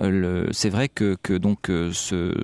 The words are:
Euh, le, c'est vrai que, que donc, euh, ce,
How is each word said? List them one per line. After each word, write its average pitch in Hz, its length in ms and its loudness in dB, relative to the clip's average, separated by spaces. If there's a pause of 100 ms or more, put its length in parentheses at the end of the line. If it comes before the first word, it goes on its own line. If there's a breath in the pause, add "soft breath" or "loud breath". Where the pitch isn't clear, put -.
Euh, 98 100 0
le, 90 420 0
c'est - 160 -2
vrai 117 220 0
que, 98 320 0
que - 100 -2
donc, 95 380 0
euh, 85 200 0
ce, 87 540 -2